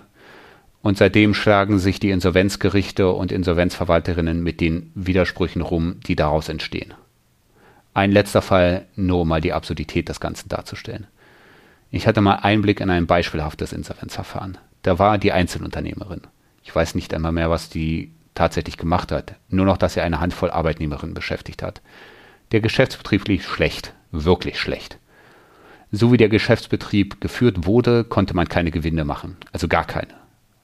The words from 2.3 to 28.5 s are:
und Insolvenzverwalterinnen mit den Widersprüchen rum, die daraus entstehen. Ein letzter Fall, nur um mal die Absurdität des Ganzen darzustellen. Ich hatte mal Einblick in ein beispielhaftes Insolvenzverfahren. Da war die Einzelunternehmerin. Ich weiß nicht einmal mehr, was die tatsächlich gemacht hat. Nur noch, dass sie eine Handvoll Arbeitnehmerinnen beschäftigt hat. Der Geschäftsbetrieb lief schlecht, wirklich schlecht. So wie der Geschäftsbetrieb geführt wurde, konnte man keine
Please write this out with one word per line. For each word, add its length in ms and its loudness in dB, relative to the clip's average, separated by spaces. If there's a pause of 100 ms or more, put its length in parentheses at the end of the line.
und 220 -2
Insolvenzverwalterinnen 1120 0
mit 160 -4
den 360 -2
Widersprüchen 640 0
rum, 440 -2
die 120 -2
daraus 320 0
entstehen. 440 -10 (1000)
Ein 180 2
letzter 300 4
Fall, 440 2 (100)
nur 260 2
um 80 0
mal 100 2
die 140 -2
Absurdität 560 -4
des 100 -10
Ganzen 300 -10
darzustellen. 580 -10 (800)
Ich 160 -6
hatte 140 4
mal 160 6
Einblick 460 2
in 80 0
ein 180 0
beispielhaftes 640 0
Insolvenzverfahren. 840 -12 (240)
Da 180 2
war 180 6
die 140 2
Einzelunternehmerin. 920 -4 (420)
Ich 120 -20
weiß 200 0
nicht 180 -6
einmal 180 -2
mehr, 180 0
was 200 -2
die 420 -4 (240)
tatsächlich 420 -2
gemacht 340 -2
hat. 240 -6 (120)
Nur 180 0
noch, 120 2
dass 160 0
sie 80 -2
eine 180 -2
Handvoll 320 -2
Arbeitnehmerinnen 640 -4
beschäftigt 500 -10
hat. 180 -12 (720)
Der 100 2
Geschäftsbetrieb 640 0
lief 200 0
schlecht, 460 -2 (180)
wirklich 480 0
schlecht. 380 -8 (920)
So 200 4
wie 60 8
der 120 6
Geschäftsbetrieb 920 0
geführt 440 0
wurde, 380 4
konnte 320 0
man 140 0
keine 220 0